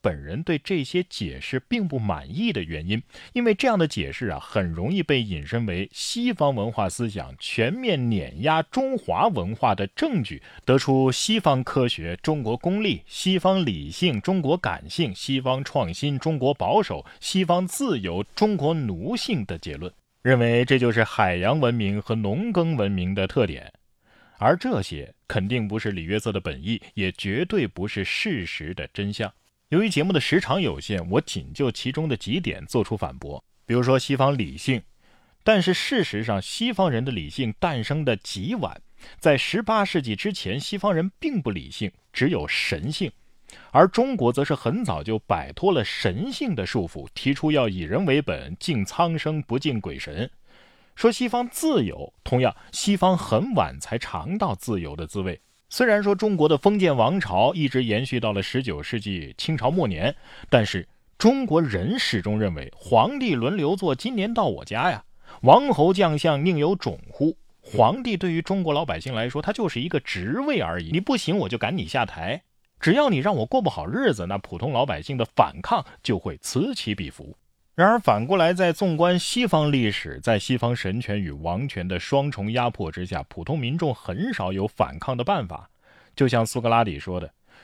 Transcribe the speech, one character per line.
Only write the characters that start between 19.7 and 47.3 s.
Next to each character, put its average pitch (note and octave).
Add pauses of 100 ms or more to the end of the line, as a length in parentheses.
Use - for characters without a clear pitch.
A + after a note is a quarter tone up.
论， E2+ (300)
认 B2+
为 A#2+
这 C3
就 A#2+
是 A2+
海 F#2
洋 A2+
文 A#2+
明 G#2
和 A#2
农 A2+
耕 E3+
文 G2+
明 F#2
的 G2
特 A#2+
点。 C#2 (720)
而 C3
这 A3+
些 C#2+ (140)
肯 G2
定 A#2
不 G#2+
是 G#2+
李 F2
约 F#2
瑟 G#2+
的 G2+
本 D2+
意， A2 (140)
也 F#2+
绝 G#2
对 F3+
不 F#2+
是 G3+
事 C3+
实 D#2+
的 D#2
真 G2+
相。 G#2 (420)
由 F3+
于 A3+
节 D3+
目 F#3+
的 D#3
时 -
长 F#3
有 F2
限， F2
我 A2+
仅 C#2+
就 B2
其 -
中 D#3
的 B2+
几 B2
点 F#2+
做 A2
出 -
反 C2
驳。 C#2+ (220)
比 A2+
如 B2
说 C3
西 C#3
方 C3+
理 D#2
性， C3 (600)
但 G#3+
是 F3
事 A3+
实 G#2
上 G#2+
西 A#3
方 F#3+
人 A#2+
的 C3+
理 F2
性 A#2
诞 D3
生 D3
的 A#2
极 A2
晚， E3 (380)
在 D3
十 -
八 A3
世 F#3
纪 A#2
之 G3+
前， A#2
西 G3+
方 G3+
人 E3+
并 C4+
不 A#2
理 D2+
性， - (220)
只 -
有 F2
神 D#3
性。 D#3+ (640)
而 F#3+
中 B3+
国 B2
则 C#3
是 D3+
很 F3
早 E2
就 A2
摆 D2
脱 F#3+
了 B2+
神 B2
性 B3
的 G2+
束 F2+
缚， D2+
提 C3+